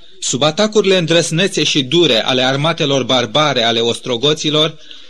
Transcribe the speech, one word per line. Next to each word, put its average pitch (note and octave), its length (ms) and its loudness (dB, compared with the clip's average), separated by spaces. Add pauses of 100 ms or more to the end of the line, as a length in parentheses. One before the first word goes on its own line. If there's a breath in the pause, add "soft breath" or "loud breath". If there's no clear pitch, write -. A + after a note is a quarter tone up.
(200 soft breath)
sub - 220 -2
atacurile F#3+ 560 2
îndrăsnețe E3 640 0
și D3 180 0
dure C3 420 2
ale B2+ 180 0
armatelor C#3 600 0
barbare B2 600 0
ale A#2 180 0
ostrogoților, D3 960 0 (320 loud breath)